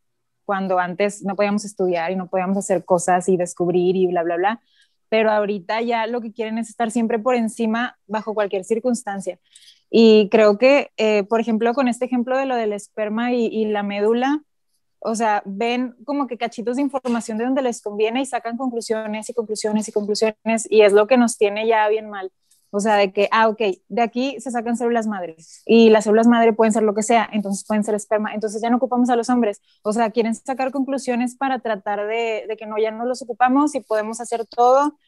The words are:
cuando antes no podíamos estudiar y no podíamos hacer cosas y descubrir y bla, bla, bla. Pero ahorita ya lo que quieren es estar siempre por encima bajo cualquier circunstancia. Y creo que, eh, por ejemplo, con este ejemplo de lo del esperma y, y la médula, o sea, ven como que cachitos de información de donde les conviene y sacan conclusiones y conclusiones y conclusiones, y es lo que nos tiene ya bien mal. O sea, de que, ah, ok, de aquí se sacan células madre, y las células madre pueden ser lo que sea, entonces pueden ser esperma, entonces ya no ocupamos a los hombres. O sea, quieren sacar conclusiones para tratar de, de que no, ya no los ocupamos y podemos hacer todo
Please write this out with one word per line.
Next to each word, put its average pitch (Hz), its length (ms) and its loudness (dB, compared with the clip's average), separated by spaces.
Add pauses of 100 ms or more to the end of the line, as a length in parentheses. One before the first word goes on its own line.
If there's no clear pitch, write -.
(440)
cuando 190 340 -2
antes 180 460 -2
no 196 120 -4
podíamos 208 280 0
estudiar 180 480 -2
y 190 40 -4
no 180 120 -6
podíamos 190 280 -2
hacer 190 280 -2
cosas 180 440 2
y 185 80 4
descubrir 180 600 0
y 185 120 2
bla, 175 160 0
bla, 170 120 -2
bla. 196 240 0 (480)
Pero 220 220 2
ahorita 208 520 -2
ya 233 260 -2
lo 247 120 -6
que 220 120 -12
quieren 220 260 -6
es 226 100 -6
estar 233 220 -4
siempre 226 300 0
por 247 160 0
encima 226 600 -2 (120)
bajo 208 260 -6
cualquier 196 300 -2
circunstancia. 214 760 -4 (500)
Y 214 420 6
creo 208 280 4
que, 262 380 4
eh, 214 260 0
por 220 180 -2
ejemplo, 226 340 0
con 262 120 0
este 247 200 -2
ejemplo 247 300 -2
de 269 100 -2
lo 254 100 -2
del 220 160 -2
esperma 214 600 -4
y, 240 140 0
y 220 200 -2
la 208 180 -2
médula, 233 580 0 (560)
o 226 160 -4
sea, 214 300 0
ven 233 500 -4 (100)
como 285 220 -4
que 233 120 -10
cachitos 233 360 -6
de 277 80 -2
información 240 560 -4
de 233 60 -2
donde 269 180 0
les 240 200 -4
conviene 220 380 -2
y 269 60 -2
sacan 233 300 -6
conclusiones 220 720 -6
y 240 60 -10
conclusiones 214 520 -4
y 220 60 -14
conclusiones, 220 760 -2
y 214 120 4
es 208 120 6
lo 208 140 6
que 254 120 4
nos 233 200 2
tiene 214 300 0
ya 214 200 2
bien 214 220 -2
mal. 190 220 -12 (380)
O 202 100 -2
sea, 208 160 2
de 202 160 2
que, 202 180 0
ah, 226 180 4
ok, 214 120 -4 (280)
de 214 140 -2
aquí 247 380 -4
se 262 100 -10
sacan 233 260 -4
células 233 300 -2
madre, 180 300 -8 (280)
y 226 260 8
las 214 140 6
células 220 220 4
madre 233 260 6
pueden 220 200 2
ser 220 100 2
lo 208 120 2
que 208 100 -4
sea, 233 280 2
entonces 196 340 -4
pueden 214 180 -2
ser 214 100 -2
esperma, 208 400 -4
entonces 214 260 -6
ya 233 100 -4
no 247 80 4
ocupamos 247 300 0
a 254 80 2
los 233 140 -2
hombres. 233 320 0 (200)
O 208 100 -2
sea, 220 180 0
quieren 226 240 -2
sacar 262 380 -6
conclusiones 254 640 -4
para 262 240 -2
tratar 208 480 -4
de, 226 400 -4
de 214 80 -6
que 220 100 -16
no, 214 100 -8
ya 220 140 0
no 220 160 -8
los 247 160 -6
ocupamos 254 540 0
y 247 40 -2
podemos 214 400 -4
hacer 233 260 -6
todo 269 600 2